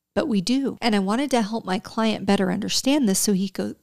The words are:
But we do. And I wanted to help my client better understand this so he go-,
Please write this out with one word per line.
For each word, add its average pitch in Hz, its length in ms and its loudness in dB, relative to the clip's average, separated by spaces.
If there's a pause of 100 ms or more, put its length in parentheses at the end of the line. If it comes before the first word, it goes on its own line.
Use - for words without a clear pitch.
(140)
But 254 140 0
we 208 140 2
do. 254 400 0
And 220 120 0
I 202 60 2
wanted 226 320 -2
to 240 100 2
help 220 220 -4
my 185 160 -2
client 220 460 -2
better 196 260 2
understand 214 560 0
this 190 100 2
so - 140 0
he 190 160 2
go-, - 360 -8